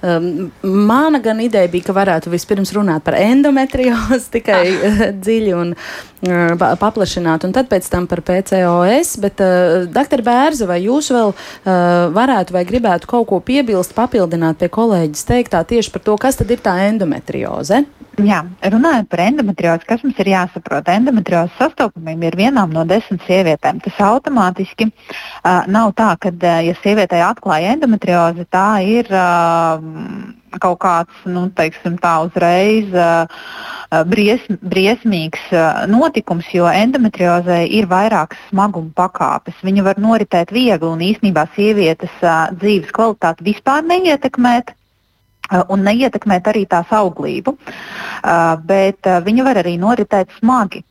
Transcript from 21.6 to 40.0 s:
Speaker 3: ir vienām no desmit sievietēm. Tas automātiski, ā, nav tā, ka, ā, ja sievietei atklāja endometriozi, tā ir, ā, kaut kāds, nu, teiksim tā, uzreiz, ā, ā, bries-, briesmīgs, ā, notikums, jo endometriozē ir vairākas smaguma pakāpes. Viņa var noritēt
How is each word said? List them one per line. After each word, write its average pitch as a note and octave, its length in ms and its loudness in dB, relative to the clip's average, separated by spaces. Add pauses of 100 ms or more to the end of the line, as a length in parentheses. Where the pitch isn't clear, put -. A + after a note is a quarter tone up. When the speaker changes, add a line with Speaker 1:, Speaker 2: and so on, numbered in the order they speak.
Speaker 3:
ir E3+ 80 -4
vienām G#3 340 2
no D#3+ 140 0
desmit F#3 420 0
sievietēm. F3+ 560 0
Tas - 160 -8
automātiski, G#3 880 0 (560)
ā, F3+ 240 2
nav G#3 280 2
tā, A3 260 2
ka, F3+ 100 -2
ā, E3+ 320 0
ja E3+ 160 0
sievietei G3+ 480 2
atklāja F#3+ 480 -2
endometriozi, F3+ 720 0
tā F#3+ 220 2 (180)
ir, A#3 240 0
ā, E3+ 720 2 (800)
kaut F3+ 180 0
kāds, F3 320 0 (160)
nu, F3+ 240 -4
teiksim E3+ 480 -4
tā, E3+ 140 0 (100)
uzreiz, F#3+ 720 0
ā, E3+ 320 2 (640)
ā, D#3+ 160 2
bries-, G#3 400 0 (160)
briesmīgs, F#3+ 880 -2
ā, D#3+ 400 0
notikums, A3+ 640 0
jo F3 160 4
endometriozē F3+ 960 2
ir G3+ 240 0
vairākas F#3+ 480 0 (140)
smaguma F#3+ 420 -2
pakāpes. E3+ 680 -2
Viņa F#3+ 220 0
var F#3+ 160 0
noritēt G3+ 560 0